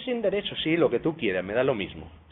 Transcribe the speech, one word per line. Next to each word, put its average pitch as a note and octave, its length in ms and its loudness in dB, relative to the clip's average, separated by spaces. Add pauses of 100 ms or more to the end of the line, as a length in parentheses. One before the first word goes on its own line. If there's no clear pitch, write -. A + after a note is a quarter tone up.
sin A#3+ 180 -2
derecho", G3+ 360 -2
sí, D#3+ 180 0
lo D3+ 140 6
que A#2 100 2
tú D#3 160 0
quieras, F#2 300 0
me G2 80 -4
da B2 100 4
lo C3+ 100 4
mismo. E2 380 -8 (200)